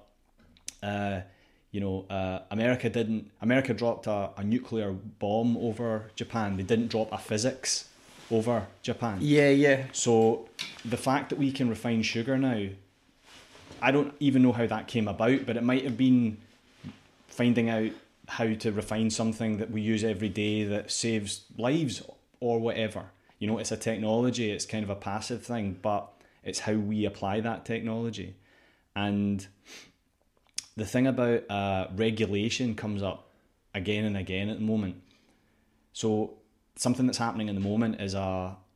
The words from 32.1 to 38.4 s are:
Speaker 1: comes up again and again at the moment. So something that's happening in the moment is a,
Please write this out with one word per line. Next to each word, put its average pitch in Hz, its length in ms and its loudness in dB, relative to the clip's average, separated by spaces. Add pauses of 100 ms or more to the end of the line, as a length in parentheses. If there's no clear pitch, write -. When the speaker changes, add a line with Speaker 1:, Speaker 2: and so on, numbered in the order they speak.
Speaker 1:
comes 104 260 -4
up - 280 -6 (440)
again 104 300 0
and 104 120 0
again 95 340 -2
at 101 80 -6
the 107 60 -2
moment. 107 380 0 (920)
So 107 420 0 (420)
something 127 300 2
that's 117 120 0
happening 110 300 -2
in 101 60 -2
the 98 60 -2
moment 110 400 0
is 95 140 -4
a, 95 420 -2 (200)